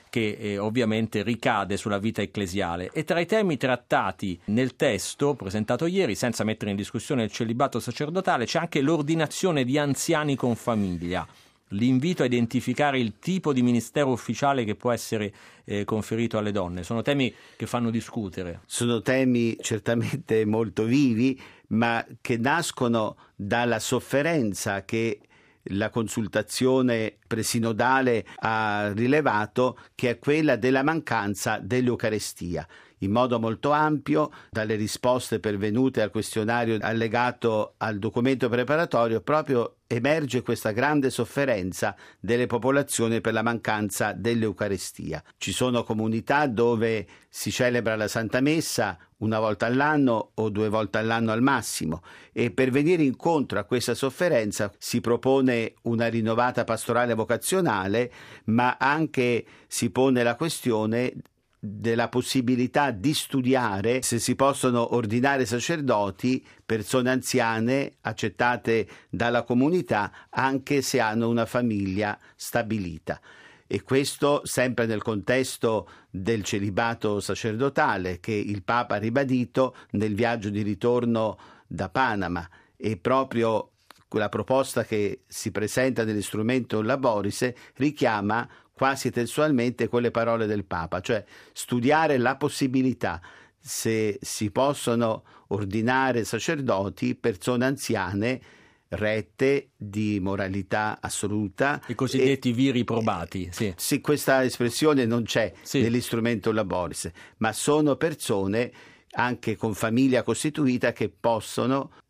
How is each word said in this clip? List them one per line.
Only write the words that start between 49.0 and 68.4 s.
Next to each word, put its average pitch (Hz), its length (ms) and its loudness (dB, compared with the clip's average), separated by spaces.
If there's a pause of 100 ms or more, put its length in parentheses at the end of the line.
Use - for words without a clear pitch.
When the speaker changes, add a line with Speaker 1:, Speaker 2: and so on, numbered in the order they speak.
Speaker 2:
una 110 200 0
volta 110 280 0
all'anno 131 680 2
o 110 140 0
due 104 220 0
volte 110 260 0
all'anno 113 360 0
al 113 100 2
massimo, 107 580 0 (320)
e 117 200 0
per 131 180 2
venire 151 320 2
incontro 139 560 0
a 104 60 -4
questa 123 300 0
sofferenza 120 840 0
si - 240 -4
propone 120 800 2
una 117 240 0
rinnovata 113 580 2
pastorale 117 500 0
vocazionale, 110 960 0 (340)
ma 120 340 2
anche 131 640 2 (220)
si - 240 -2
pone 127 320 4
la 117 140 2
questione 117 760 0 (540)
della 113 440 0
possibilità 127 800 0
di 120 240 -2
studiare 123 880 0
se 117 160 -2
si 123 160 0
possono 127 600 2
ordinare 120 520 2
sacerdoti 123 1000 0 (200)
persone 123 420 0
anziane 123 920 0
accettate 113 840 0 (220)